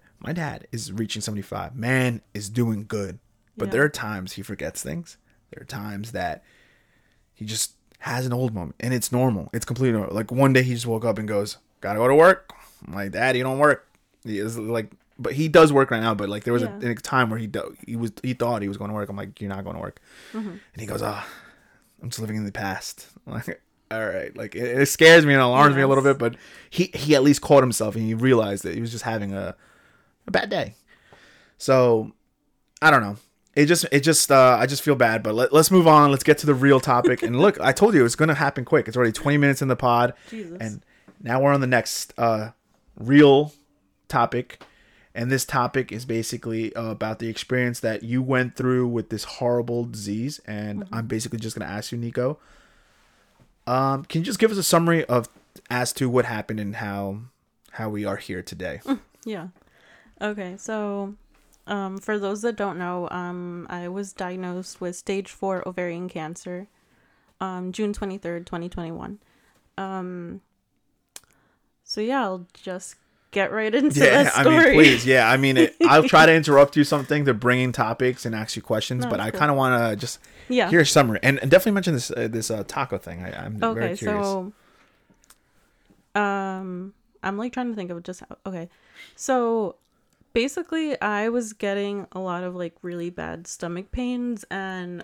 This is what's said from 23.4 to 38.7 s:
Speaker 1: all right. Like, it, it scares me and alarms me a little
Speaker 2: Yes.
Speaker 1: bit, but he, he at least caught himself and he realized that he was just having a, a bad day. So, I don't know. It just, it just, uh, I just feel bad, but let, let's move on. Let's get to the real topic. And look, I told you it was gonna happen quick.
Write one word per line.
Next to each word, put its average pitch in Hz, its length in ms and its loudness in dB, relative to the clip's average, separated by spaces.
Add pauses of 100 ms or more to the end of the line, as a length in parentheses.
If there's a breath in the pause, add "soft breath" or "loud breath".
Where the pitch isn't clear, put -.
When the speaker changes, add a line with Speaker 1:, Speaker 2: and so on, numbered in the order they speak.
Speaker 1:
all 110 140 -6
right. 90 300 -8
Like, 107 200 -12
it, 123 260 -2
it 139 60 4
scares 165 380 8
me 143 80 4
and 135 80 6
alarms 135 340 6
me 135 60 2
a 135 60 4
little 135 160 4
Speaker 2:
Yes. 139 120 6
Speaker 1:
bit, 139 40 -6
but 117 160 -2 (340 loud breath)
he, 160 240 -2
he 143 220 2
at 135 80 6
least 143 180 4
caught 139 220 6
himself 110 320 -2
and 113 80 -4
he 110 100 -2
realized 113 500 2
that 90 120 -6
he 104 60 -6
was 113 100 -6
just 117 140 -12
having 104 280 -6
a, 95 220 -8 (720 soft breath)
a - 40 -8
bad - 180 -2
day. 190 260 -6 (800 soft breath)
So, 123 540 2 (720)
I 156 100 6
don't 135 100 6
know. 104 160 -4 (380)
It 147 120 6
just, 165 240 2
it 139 100 4
just, 151 300 2
uh, 127 280 8
I 123 60 2
just 135 160 -4
feel 147 140 2
bad, 113 280 2
but 107 100 -2
let, 123 200 2
let's 156 180 6
move 175 160 6
on. 147 240 8
Let's 135 140 0
get 151 140 6
to - 60 -8
the 147 80 4
real 131 280 6
topic. 123 420 2
And 120 160 0
look, 190 220 4
I 127 100 2
told 208 220 4
you 151 80 8
it - 20 8
was 117 140 2
gonna 156 180 2
happen 139 300 -2
quick. 156 240 2